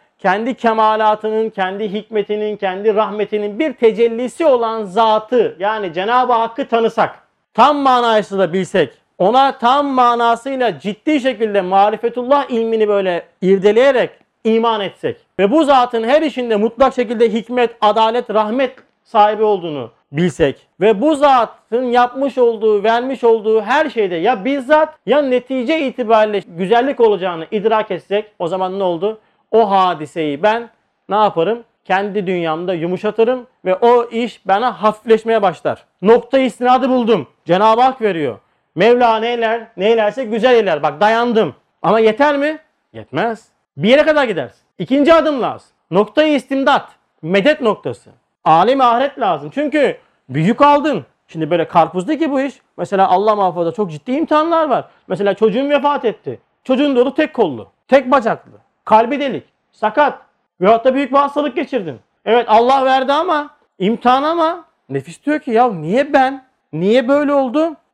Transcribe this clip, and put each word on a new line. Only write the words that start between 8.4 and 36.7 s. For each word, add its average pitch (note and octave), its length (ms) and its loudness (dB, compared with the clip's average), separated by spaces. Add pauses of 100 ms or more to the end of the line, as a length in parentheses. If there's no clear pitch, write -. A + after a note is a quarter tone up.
bilsek, F3+ 400 -2 (260)
ona C4 400 2
tam C#4 280 2
manasıyla A#3+ 920 0
ciddi C#4+ 420 -2
şekilde A3 400 -2
marifetullah A#3 880 0
ilmini A3+ 380 0
böyle G3 340 0 (180)
irdeleyerek G#3 680 2 (340)
iman A3+ 360 0
etsek D#3+ 360 -8 (220)
ve G3 120 2
bu D#4 140 2
zatın B3 400 2
her C#4+ 180 2
işinde A#3+ 340 -2
mutlak A3+ 380 2
şekilde A3+ 380 0
hikmet, A#3 480 -2
adalet, A3 500 0
rahmet A3 440 -2 (300)
sahibi G#3+ 380 2
olduğunu E3+ 480 -2 (220)
bilsek D3+ 540 0 (140)
ve G3+ 200 2
bu D#4 140 2
zatın B3+ 680 0
yapmış B3 540 -2
olduğu, A3 460 2
vermiş A#3+ 400 -2
olduğu A3 380 2
her C4+ 280 -2
şeyde G3 240 -2
ya F#3+ 300 -2
bizzat C#4+ 500 0 (120)
ya C#4 160 2
netice C4 580 -2
itibariyle G#3+ 580 0
güzellik G#3+ 640 -2
olacağını F3+ 500 0
idrak G#3+ 400 -2
etsek, G3+ 480 -6
o F3 100 -4
zaman F#3+ 300 -4
ne G3 40 -4
oldu? F#3+ 380 -4 (300)
O A3 200 2
hadiseyi D#3+ 720 -2
ben A3+ 280 0 (380)
ne F#3+ 80 -2
yaparım? G#3+ 480 0 (200)
Kendi G3 420 -4
dünyamda F3 480 -4
yumuşatırım G#3 720 -4 (180)
ve F#3 100 0
o A#3+ 300 2
iş A#3 420 -8
bana G3 360 -2
hafifleşmeye A3 600 0
başlar. D#3 420 -2 (180)
Nokta A#3 360 4
istinadı B3+ 500 0